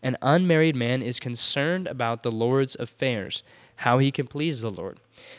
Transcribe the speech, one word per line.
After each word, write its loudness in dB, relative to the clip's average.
An -2
unmarried 4
man 0
is -4
concerned -4
about -2
the -2
Lord's 0
affairs, -4
how 4
he 4
can -2
please -4
the -4
Lord. -10